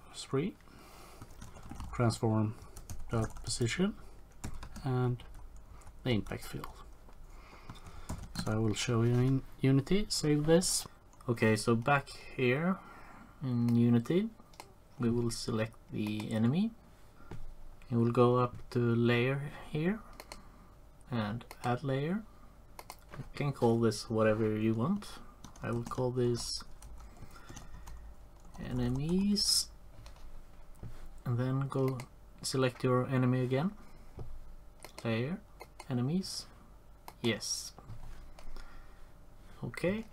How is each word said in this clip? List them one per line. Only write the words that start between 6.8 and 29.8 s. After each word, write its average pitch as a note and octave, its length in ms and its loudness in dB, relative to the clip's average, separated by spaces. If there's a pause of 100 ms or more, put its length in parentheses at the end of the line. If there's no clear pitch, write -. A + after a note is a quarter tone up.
So A2 80 0
I A2 40 2
will A2 180 4
show A2+ 280 2
you A#2+ 120 6
in C3 280 4 (180)
Unity, C3+ 480 4
save D3+ 380 2
this. E3+ 400 6 (420)
Okay, A2 280 6
so A#2 180 4
back C3+ 340 2 (280)
here C#3+ 420 2 (640)
in A#2+ 320 4
Unity, A#2+ 540 6 (680)
we A#2+ 120 4
will A#2 200 2
select A2+ 440 -2 (180)
the G#2+ 400 -2
enemy. C3+ 380 4 (1200)
You A#2+ 80 2
will A#2 140 6
go B2 240 8
up B2 200 2 (140)
to - 80 0
layer A#2+ 720 4 (200)
here F3 280 0 (1120)
and A2+ 340 -2 (200)
add B2+ 200 2
layer. C#3+ 380 0 (960)
You C#3 60 -8 (100)
can C#3+ 180 0
call A#2 260 6
this A2+ 300 4
whatever A2 480 4
you A2 180 4
want. E3+ 320 0 (560)
I A2+ 80 -2
will A#2+ 120 -2
call B2+ 280 0
this B2 540 0 (2000)
enemies, D#3+ 1040 2 (1600)